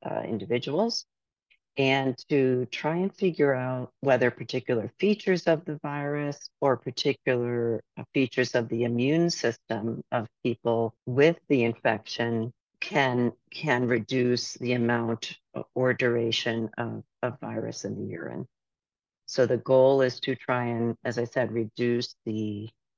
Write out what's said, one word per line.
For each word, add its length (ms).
uh, 140
individuals, 840
and 400
to 420
try 260
and 180
figure 400
out 360
whether 280
particular 720
features 480
of 180
the 160
virus 680
or 160
particular, 1040
uh, 60
features 400
of 160
the 140
immune 480
system 800
of 160
people 500
with 300
the 140
infection 920
can, 520
can 380
reduce 680
the 180
amount 640
or 220
duration 840
of, 240
of 160
virus 460
in 100
the 160
urine. 340
So 220
the 100
goal 440
is 200
to 140
try 300
and, 380
as 140
I 60
said, 280
reduce 720
the, 460